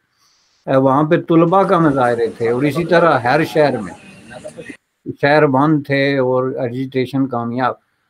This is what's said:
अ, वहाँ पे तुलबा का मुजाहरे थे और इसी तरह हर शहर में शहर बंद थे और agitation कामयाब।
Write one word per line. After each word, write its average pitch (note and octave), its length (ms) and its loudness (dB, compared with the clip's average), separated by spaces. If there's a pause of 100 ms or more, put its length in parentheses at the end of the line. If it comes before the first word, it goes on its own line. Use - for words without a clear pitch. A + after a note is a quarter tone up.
(680)
अ, C3+ 100 2
वहाँ C3+ 260 2
पे D#3 180 2
तुलबा E3+ 420 2
का F3+ 160 0
मुजाहरे B2 480 0 (140)
थे A#2 100 0
और B2+ 140 -2
इसी D3+ 200 -2
तरह D#3+ 440 2
हर D#3 140 2
शहर C#3+ 340 0
में F#2+ 160 -10 (1300)
शहर D3 240 4
बंद C#3+ 380 2
थे C#3 360 -2
और B2+ 400 -2
agitation C3 680 -4
कामयाब। A#2+ 540 -4 (300)